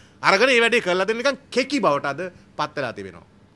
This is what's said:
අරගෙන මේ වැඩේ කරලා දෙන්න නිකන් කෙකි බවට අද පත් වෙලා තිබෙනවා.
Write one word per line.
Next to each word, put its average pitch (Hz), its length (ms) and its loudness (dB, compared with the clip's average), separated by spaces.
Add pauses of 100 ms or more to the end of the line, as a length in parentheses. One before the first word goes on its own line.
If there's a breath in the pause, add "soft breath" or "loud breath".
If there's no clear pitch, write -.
(220 soft breath)
අරගෙන 190 260 4
මේ 247 120 4
වැඩේ 233 200 2
කරලා 180 260 -2
දෙන්න 220 120 -2
නිකන් 269 180 -2 (140)
කෙකි 262 300 -2
බවට 147 260 0
අද 139 140 -6 (360 soft breath)
පත් 147 200 -6
වෙලා 127 160 -6
තිබෙනවා. 92 340 -16 (300)